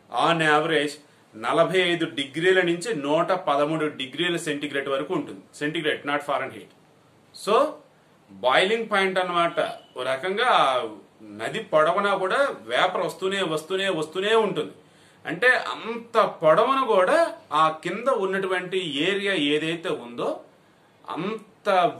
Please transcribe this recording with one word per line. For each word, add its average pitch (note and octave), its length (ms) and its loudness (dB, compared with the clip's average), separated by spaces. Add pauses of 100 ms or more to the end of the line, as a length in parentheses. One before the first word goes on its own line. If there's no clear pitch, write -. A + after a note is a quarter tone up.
(300)
on E3+ 100 2
average D3+ 500 2 (460)
నలభై D#3 440 2
ఐదు E3+ 260 2
డిగ్రీల D#3+ 560 2
నుంచి E3+ 340 0
నూట D#3 360 0
పదమూడు D3+ 540 0
డిగ్రీల D3 520 -4
సెంటీగ్రేడ్ C#3+ 520 -4
వరకు D3 240 -2
ఉంటుంది. A2 260 -6 (160)
సెంటీగ్రేడ్, D3 500 -4
not C#3+ 120 0
Fahrenheit. B2+ 480 -6 (840)
So, A#3+ 180 4 (680)
బాయిలింగ్ F3 600 2
పాయింట్ F#3+ 280 2
అన్నమాట. F3 400 0 (380)
ఓ B2+ 60 -6
రకంగా F#3 440 -2
ఆ C3+ 400 4 (340)
నది A#2 420 -8
పొడవునా F3+ 520 2
కూడా A3 460 0
వేపర్ D#3 440 0
వస్తూనే, F#3+ 360 -4
వస్తూనే, F#3 480 -2
వస్తూనే F#3 460 0
ఉంటుంది. F#3 360 0 (540)
అంటే F3 220 0
అంత A3+ 720 -2
పొడవున G#3+ 680 4
కూడా B3 480 4 (200)
ఆ D#3 160 4 (140)
కింద G#3+ 240 -6
ఉన్నటువంటి F#3 960 -2
ఏరియా G3 300 0
ఏదైతే D#3+ 560 -2
ఉందో, A#2+ 500 -6 (680)
అంత G3+ 600 -8 (300)